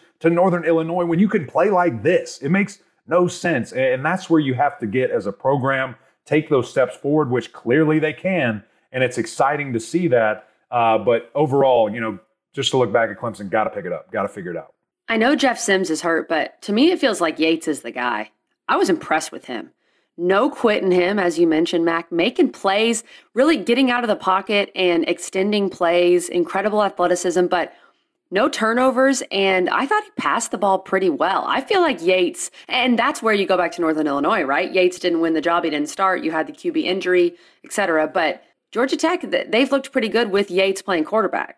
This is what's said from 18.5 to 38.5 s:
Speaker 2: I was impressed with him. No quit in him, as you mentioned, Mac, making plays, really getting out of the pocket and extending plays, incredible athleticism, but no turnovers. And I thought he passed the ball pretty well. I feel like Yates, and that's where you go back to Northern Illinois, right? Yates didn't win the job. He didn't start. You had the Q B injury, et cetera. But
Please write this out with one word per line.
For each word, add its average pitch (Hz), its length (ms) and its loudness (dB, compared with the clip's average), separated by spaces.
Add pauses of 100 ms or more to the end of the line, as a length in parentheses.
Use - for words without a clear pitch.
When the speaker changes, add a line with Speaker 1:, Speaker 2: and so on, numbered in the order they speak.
Speaker 2:
I 247 100 0
was 330 140 2
impressed - 400 -2
with - 140 -16
him. - 260 -12 (460)
No 196 340 2
quit 214 320 0
in 190 80 0
him, 180 300 2
as 170 180 0
you 170 80 4
mentioned, 165 380 0
Mac, 170 260 -2
making 214 400 2
plays, 220 540 -2 (280)
really 277 240 4
getting 247 360 2
out 240 100 0
of 226 60 -4
the 208 80 2
pocket 196 580 -2
and 175 340 2
extending 196 600 -2
plays, 175 580 2
incredible 196 540 0
athleticism, 180 640 0
but 170 260 -2 (600)
no 220 160 2
turnovers. 254 840 2
And 190 400 0
I 240 160 -2
thought 415 180 0
he - 140 -20
passed 147 320 -2
the 214 80 -6
ball 190 220 2
pretty 190 280 0
well. 165 380 0
I - 140 -2
feel 392 200 0
like 254 220 0
Yates, 180 480 0 (180)
and 247 300 2
that's 262 240 -2
where 220 100 2
you 202 140 0
go 190 100 2
back 175 160 0
to 175 80 -10
Northern 156 280 0
Illinois, 147 340 0
right? 143 280 -2
Yates 180 280 2
didn't 170 220 0
win 165 140 0
the 156 60 0
job. 170 240 0
He 160 60 -2
didn't 147 180 -4
start. 185 340 -2
You 160 100 -4
had 160 160 -4
the 151 40 -14
Q 170 200 -6
B - 80 0
injury, 180 560 0 (280)
et - 80 -16
cetera. 165 340 0
But 156 360 -4 (300)